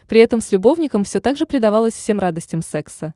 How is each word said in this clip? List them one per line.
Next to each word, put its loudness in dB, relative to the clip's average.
при 4
этом 4
с -10
любовником 2
всё -4
так -2
же -2
предавалась 0
всем -4
радостям -4
секса. -10